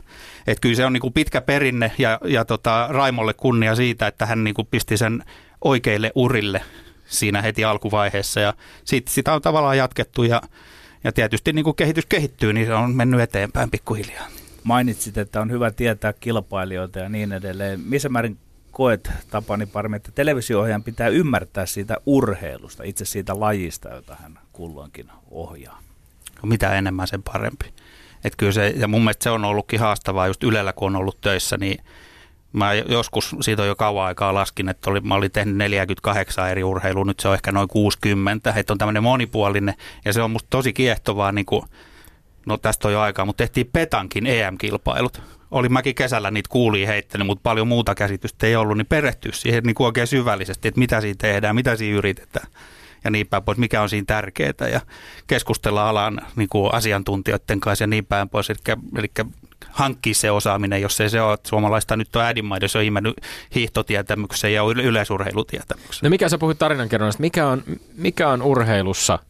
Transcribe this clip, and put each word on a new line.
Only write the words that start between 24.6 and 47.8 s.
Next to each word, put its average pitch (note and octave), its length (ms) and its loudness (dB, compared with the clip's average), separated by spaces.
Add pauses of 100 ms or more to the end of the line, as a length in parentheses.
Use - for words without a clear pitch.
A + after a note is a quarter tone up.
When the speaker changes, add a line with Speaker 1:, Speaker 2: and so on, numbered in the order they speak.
Speaker 2:
ohjaa? D2+ 480 -16 (640)
Speaker 1:
Mitä G#2 320 0
enemmän, F#2 320 -2
sen G2 160 -6
parempi. - 420 -6 (580)
Et G2+ 140 -4
kyllä G2+ 140 2
se, G#2 240 2
ja A2+ 120 0
mun A2 140 4
mielestä G#2+ 220 2
se A#2+ 60 0
on A2+ 160 0
ollutkin G#2 340 0
haastavaa G2 480 0
just F#2+ 160 -2
Ylellä, G#2+ 300 2
kun G2 140 -2
on F#2+ 140 0
ollut F#2+ 200 -4
töissä, G2 360 0
niin G2 200 -2 (760)
mä G2+ 200 2
joskus, A2+ 680 0
siitä G#2+ 200 0
on G2+ 60 2
jo G2+ 80 0
kauan G2+ 320 0
aikaa, F#2+ 260 -2
laskin, G2 360 -2
että - 200 -4
oli, G2 100 2
mä G2+ 160 0
olin G2 160 2
tehnyt G2+ 260 -2
neljäkymmentäkahdeksan G2 920 0
eri F#2 140 -2
urheilua, F#2+ 420 0
nyt G2 140 -2
se - 80 0
on G2 60 4
ehkä G2 180 -2
noin G2 160 2
kuusikymmentä, G#2 880 0
että G#2 180 0
on G2+ 40 -2
tämmönen G#2+ 260 0
monipuolinen, G#2 720 2 (300)
ja G2+ 80 0
se A2+ 80 2
on A2+ 100 0
musta A2+ 180 -4
tosi B2+ 240 0
kiehtovaa, G#2 580 0
niin G#2 140 -2
kuin, - 160 0 (840)
no G#2+ 120 -2
tästä - 300 0
on G#2 60 4
jo G#2 80 2
aikaa, G2 240 0
mutta G2+ 180 0
tehtiin A#2+ 300 0
Petankin A#2 540 0
E A2+ 240 2
M-kilpailut. G#2 680 -2 (300)
Olin B2 220 2
mäkin C3 220 0
kesällä A#2 360 0
niitä G#2 200 -4
kuulia G#2+ 360 4
heittänyt, G#2 400 -2
mutta G2+ 160 -2
paljon A2 240 2
muuta A#2 280 2